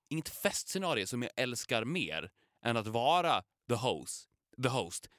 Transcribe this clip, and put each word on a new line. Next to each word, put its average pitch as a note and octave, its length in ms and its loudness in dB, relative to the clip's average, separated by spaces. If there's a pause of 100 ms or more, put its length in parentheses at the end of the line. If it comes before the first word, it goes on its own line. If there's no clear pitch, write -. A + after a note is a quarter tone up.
inget D#3+ 200 -2
festscenario E3 800 0
som B2 160 -2
jag A#2+ 140 -4
älskar A#2+ 480 0
mer F2 460 -4 (340)
än A#2 120 2
att G#2+ 100 0
vara C3 560 4 (260)
the B2 60 2
host. G#2+ 540 -2 (340)
The C3 60 4
host. A2 500 -2